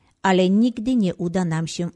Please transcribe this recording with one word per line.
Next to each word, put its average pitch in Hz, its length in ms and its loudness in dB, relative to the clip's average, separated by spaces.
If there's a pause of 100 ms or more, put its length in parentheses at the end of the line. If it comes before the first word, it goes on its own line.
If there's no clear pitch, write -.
(220)
ale 185 280 2
nigdy 233 460 0
nie 196 180 0
uda 175 300 -4
nam 160 220 -2
się 175 300 -8